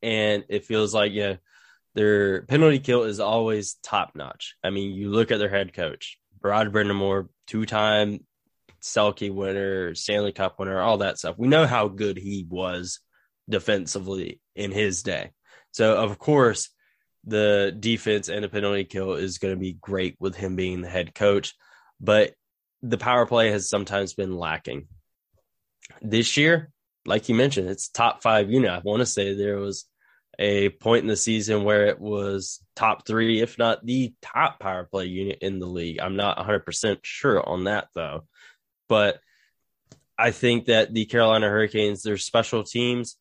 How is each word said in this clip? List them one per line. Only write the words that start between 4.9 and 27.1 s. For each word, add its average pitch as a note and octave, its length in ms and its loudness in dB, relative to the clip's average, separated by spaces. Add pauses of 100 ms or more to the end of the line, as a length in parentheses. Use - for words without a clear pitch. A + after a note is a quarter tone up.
you G2 160 -6
look A2 220 2
at A#2 80 0
their G#2 100 0
head G2 240 -2
coach, - 460 -8 (240)
Rod G#2 300 0
Brind'Amour, G2 560 0 (180)
two-time G#2+ 800 0 (580)
Selke G2+ 520 0
winner, G2 640 -4
Stanley G#2 360 0
Cup - 280 -4
winner, F#2+ 200 -2
all G#2+ 180 2
that G2 200 -2
stuff. E2+ 200 -6
We A#2+ 100 0
know D3+ 180 6
how A#2+ 220 0
good G2 300 -4
he F#2+ 300 -8
was F2+ 520 -6 (480)
defensively F#2+ 920 -4 (140)
in G2+ 160 -6
his F#2+ 320 -2
day. E2+ 280 -6 (420)
So, A2 240 4
of G2+ 220 -2
course, C3 520 4 (540)
the G#2 540 2
defense G#2+ 500 0
and G#2 160 -4
the G2 40 -6
penalty G2+ 360 -2
kill F#2+ 300 -4
is F2 240 -6
gonna F#2+ 180 -2
be F#2 160 -6
great F#2 480 -4
with F#2 160 -4
him F#2 200 -4
being F2+ 240 -4
the F2 80 -10
head F2+ 260 -4
coach, G2+ 400 0 (460)
but G#2 340 4 (480)
the A#2 160 -2
power B2 280 2
play A2+ 240 4
has G#2 180 -2
sometimes G2 460 -2
been F#2+ 220 -4
lacking. D#2 500 -8 (1120)
This A2 360 0
year, D#3 340 4 (340)
like G#2+ 240 0